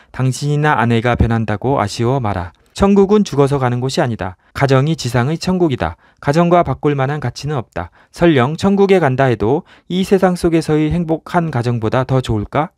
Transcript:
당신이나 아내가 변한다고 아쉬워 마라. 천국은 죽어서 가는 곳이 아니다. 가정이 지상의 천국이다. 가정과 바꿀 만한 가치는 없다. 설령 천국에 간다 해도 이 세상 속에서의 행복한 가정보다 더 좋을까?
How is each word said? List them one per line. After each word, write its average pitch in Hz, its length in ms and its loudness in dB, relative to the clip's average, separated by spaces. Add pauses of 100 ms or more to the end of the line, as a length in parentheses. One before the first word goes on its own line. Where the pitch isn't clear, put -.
(120)
당신이나 143 680 0
아내가 117 340 0
변한다고 113 640 0
아쉬워 117 400 -2
마라. 92 340 -6 (200)
천국은 202 500 4
죽어서 139 360 0
가는 123 200 0
곳이 135 220 -2
아니다. 101 340 -4 (200)
가정이 135 400 2
지상의 123 420 -2
천국이다. 160 580 -2 (260)
가정과 170 420 2
바꿀 147 320 -2
만한 139 240 -4
가치는 139 360 -6
없다. 90 360 -8 (200)
설령 160 460 2
천국에 196 400 2
간다 135 280 2
해도 123 360 0 (260)
이 180 160 -2
세상 185 320 2
속에서의 156 560 0
행복한 165 600 -2
가정보다 120 520 -2
더 131 160 0
좋을까? 120 580 -2